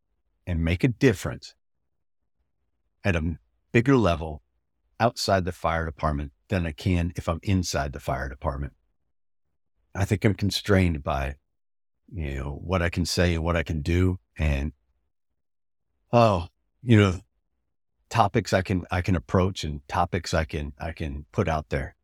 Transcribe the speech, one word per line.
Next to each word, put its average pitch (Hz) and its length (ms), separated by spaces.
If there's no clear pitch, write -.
and 82 200
make 85 180
a 139 60
difference 107 680
at 95 120
a 80 200
bigger 123 240
level 82 460
outside 101 440
the 87 80
fire 82 320
department 76 480
than 87 180
I 80 60
can 87 440
if - 120
I'm 82 140
inside 82 500
the - 80
fire 65 280
department. 67 460
I 95 100
think 98 200
I'm - 100
constrained 92 680
by, 69 340
you 73 240
know, 69 260
what 90 200
I 87 60
can 85 160
say 87 300
and 80 80
what 82 140
I 82 60
can 78 180
do 90 380
and, 73 340
oh, 104 340
you 120 160
know, 95 220
topics 107 440
I 95 100
can, 90 280
I 92 100
can 90 160
approach 95 480
and 73 240
topics - 460
I 80 100
can, 73 340
I 80 140
can 73 400
put 85 160
out 80 220
there. 67 340